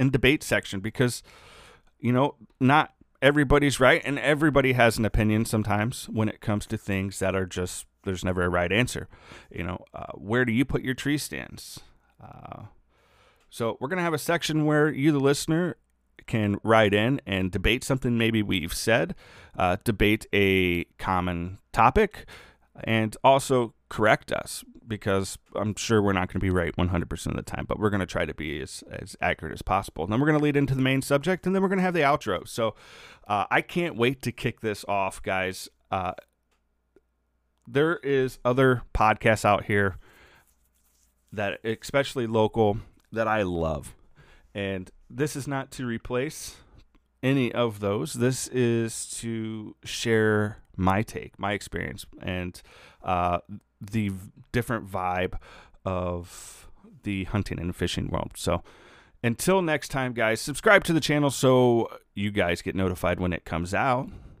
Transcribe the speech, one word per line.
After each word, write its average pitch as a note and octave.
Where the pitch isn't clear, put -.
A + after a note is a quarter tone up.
and C3+
debate C3
section G2
because, A#2
you A#2
know, C3
not C#3
everybody's C#3+
right, C3+
and C3+
everybody C#3
has A#2+
an A#2
opinion G#2+
sometimes G#2+
when A2
it -
comes G#2
to A2
things G2
that F#2+
are F#2+
just, -
there's F#2+
never F2+
a F2+
right F2
answer. A#2
You F2
know, F2+
uh, -
where A#2+
do A2+
you B2+
put C3+
your B2+
tree C#3+
stands? -
Uh, -
so A2+
we're B2+
gonna F#3
have E3+
a D3
section D#3+
where D3+
you, C#3
the C#3+
listener, D#3
can G#2
write G#2+
in A#2
and F#2+
debate G#2+
something B2+
maybe A2+
we've F#2+
said, D3
uh, F#2
debate G#2+
a F#2+
common F2+
topic, C3
and A2
also C3
correct A2
us, -
because G2
I'm G#2
sure A2
we're G2+
not F2+
gonna F#2
be F#2+
right F2
one F2+
hundred F2
percent -
of -
the -
time, -
but C#2
we're G#2
gonna G2
try F2
to D2
be D2+
as, -
as -
accurate E2+
as -
possible. F#2
And G2
then A#2+
we're D3+
gonna D3+
lead D3
into C3+
the B2+
main C3+
subject, C#3+
and F#3
then F#3+
we're G3
gonna F#3+
have F#3
the E3+
outro. C#3
So, A2+
uh, G2+
I C#3+
can't F3
wait A#2+
to A#2+
kick -
this G#2+
off, G2
guys. F#2+
Uh, F2+
there D3
is C3
other B2
podcasts A2
out G#2
here G2+
that, G2+
especially A#2+
local, A2
that A2
I A2
love. E2
And G2
this C#3+
is C3
not C3+
to C3
replace B2
any B2+
of A2+
those. G#2
This B2+
is A#2
to A2
share A2
my F#2+
take, -
my G2+
experience, F2+
and, F2+
uh, F2+
the G#2
v-, F#2+
different A#2
vibe F2+
of F2+
the F#2+
hunting G2
and F2
fishing F2+
world. -
So -
until F3+
next D#3
time, C3
guys, A2+
subscribe F#3+
to F3
the D#3
channel D3
so B2
you G2+
guys F2+
get F2
notified F2+
when F2+
it -
comes F2
out, B2